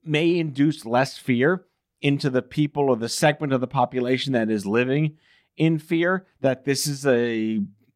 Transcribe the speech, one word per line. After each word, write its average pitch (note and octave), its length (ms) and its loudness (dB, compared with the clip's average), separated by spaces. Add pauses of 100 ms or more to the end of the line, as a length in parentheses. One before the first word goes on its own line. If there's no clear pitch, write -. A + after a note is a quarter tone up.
may E3 320 2
induce D3 480 0
less B2 320 0
fear C3+ 480 0 (360)
into C#3+ 280 0
the B2+ 120 0
people D3 480 -2
or B2 60 2
the A2+ 140 -4
segment D3+ 420 0
of B2+ 100 0
the B2+ 60 -4
population B2+ 680 -2
that A2+ 160 0
is G#2 160 -2
living C3 520 0 (400)
in D#3+ 220 2
fear, F3 480 -2 (140)
that C3 240 -2
this C3+ 200 -2
is C#3+ 220 -6
a A2+ 540 2 (340)